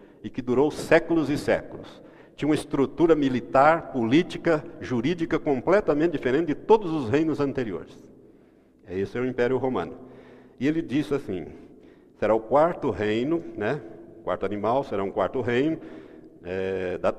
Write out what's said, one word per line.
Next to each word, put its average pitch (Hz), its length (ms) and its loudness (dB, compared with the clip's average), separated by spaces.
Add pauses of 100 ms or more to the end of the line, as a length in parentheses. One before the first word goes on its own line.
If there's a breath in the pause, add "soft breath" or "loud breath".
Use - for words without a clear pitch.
(240 loud breath)
e 107 60 -8
que - 120 -8
durou 123 280 2
séculos 160 600 2
e 143 80 0
séculos. - 640 -2 (340 loud breath)
Tinha 143 140 -2
uma 151 60 4
estrutura 156 600 2
militar, 139 760 2
política, 143 720 2 (160)
jurídica 151 580 -2
completamente 160 760 2
diferente 139 340 2
de - 80 0
todos 208 360 4
os 143 180 -2
reinos 147 300 0
anteriores. 123 560 -4 (920 soft breath)
É, 90 100 -6
esse 98 180 -4
é 123 60 -2
o 127 60 -2
Império 123 300 0
Romano. 113 360 -2 (640 loud breath)
E 127 80 0
ele 156 140 0
disse 151 320 -2
assim, 92 320 -6 (760 loud breath)
será 107 140 2
o 110 60 4
quarto 151 500 2
reino, 110 540 -2 (120)
né? 117 240 -2 (400)
O - 40 -20
quarto 90 220 -4
animal 104 380 0
será 101 200 -4
um 98 80 -4
quarto 95 300 0
reino, 131 380 0 (640 loud breath)
é, 92 540 -4
da, 101 220 0